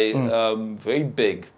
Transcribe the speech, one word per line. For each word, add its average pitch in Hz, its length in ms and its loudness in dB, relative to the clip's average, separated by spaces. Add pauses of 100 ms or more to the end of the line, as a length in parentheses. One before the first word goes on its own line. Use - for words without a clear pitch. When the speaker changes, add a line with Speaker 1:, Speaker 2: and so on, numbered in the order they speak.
(140)
Speaker 1:
Mm. 127 180 0
Speaker 2:
um, 110 460 0
very 127 260 -2
big, 110 440 -2 (100)